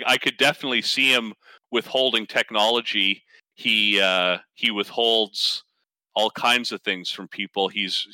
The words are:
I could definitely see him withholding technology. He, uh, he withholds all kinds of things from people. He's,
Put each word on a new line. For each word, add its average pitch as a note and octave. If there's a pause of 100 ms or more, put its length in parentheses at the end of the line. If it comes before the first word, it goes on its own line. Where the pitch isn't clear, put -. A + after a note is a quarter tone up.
I B2+
could C3
definitely C3
see C3+
him A2+ (380)
withholding A#2
technology. A2 (320)
He, G#2+
uh, F2+ (160)
he A#2
withholds A2 (520)
all G#2+
kinds A#2+
of G2+
things F#2
from F#2+
people. G2
He's, G2